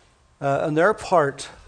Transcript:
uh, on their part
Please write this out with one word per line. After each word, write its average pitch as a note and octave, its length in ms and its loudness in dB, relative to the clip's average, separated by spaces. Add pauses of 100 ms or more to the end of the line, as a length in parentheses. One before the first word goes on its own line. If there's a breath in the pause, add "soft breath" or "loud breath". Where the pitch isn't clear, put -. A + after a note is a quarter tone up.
(420 soft breath)
uh, C#3 240 -2
on D3+ 100 -4
their F#3 180 4
part C#3+ 560 0 (180)